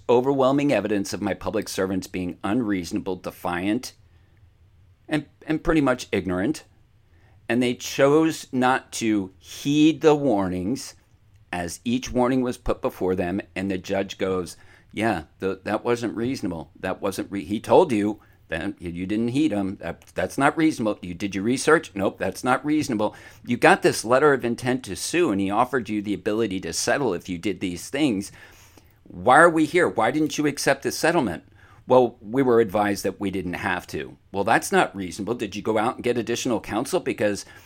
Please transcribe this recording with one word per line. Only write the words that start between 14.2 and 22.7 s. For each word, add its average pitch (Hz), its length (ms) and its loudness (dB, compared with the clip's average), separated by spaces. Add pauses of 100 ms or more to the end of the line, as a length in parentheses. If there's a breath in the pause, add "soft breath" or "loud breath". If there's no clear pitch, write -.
"Yeah, 101 320 -2 (160)
th-, 95 240 -4
that 104 200 -2
wasn't 117 320 -2
reasonable. 101 640 -6
That 92 240 -6
wasn't 95 300 -4
re-, 98 120 -6
he 104 140 -4
told 139 320 6
you, 104 300 0 (300 soft breath)
that 80 300 -6
you 87 240 -8
didn't 107 240 -2
heed 143 220 2
him. 98 300 -4
That, 85 220 -10 (120)
that's 92 240 -2
not 143 180 2
reasonable. 127 460 0
You, 87 120 -8
did 98 200 -6
you 98 80 -4
research? 135 500 2
Nope, 101 260 -2
that's - 260 -6
not 131 200 0
reasonable. 139 520 -2 (280 loud breath)